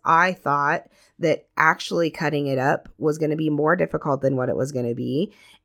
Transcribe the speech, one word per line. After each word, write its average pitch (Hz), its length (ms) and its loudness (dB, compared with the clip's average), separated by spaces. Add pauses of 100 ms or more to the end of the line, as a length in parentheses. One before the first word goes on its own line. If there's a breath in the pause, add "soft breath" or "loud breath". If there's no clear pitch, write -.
I 170 300 2
thought 143 540 -2 (320 soft breath)
that 156 280 0 (100)
actually 170 520 2
cutting 147 380 -2
it 135 100 0
up 135 400 0
was 151 200 0
gonna 151 180 0
be 156 140 0
more 151 260 2
difficult 160 460 -2
than 139 140 0
what 127 140 -2
it 98 80 -2
was 131 140 -4
gonna 120 240 -4
be. 127 360 -4 (340 soft breath)